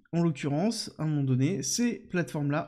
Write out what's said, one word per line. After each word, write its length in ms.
en 100
l'occurrence, 760
à 60
un 40
moment 160
donné, 380
ces 320
plateformes-là 580